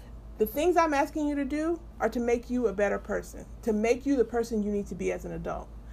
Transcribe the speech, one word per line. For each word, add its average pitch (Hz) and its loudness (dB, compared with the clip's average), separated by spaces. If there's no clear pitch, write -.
The 220 4
things 302 2
I'm 330 6
asking 294 2
you 294 0
to 285 0
do 311 -2
are 233 2
to 254 -2
make 240 0
you 247 2
a 190 -2
better 202 2
person, 185 -6
to 233 2
make 226 2
you 277 4
the 226 6
person 226 0
you 208 0
need 202 0
to 196 -8
be 185 -2
as 180 -4
an 175 -8
adult. 170 -6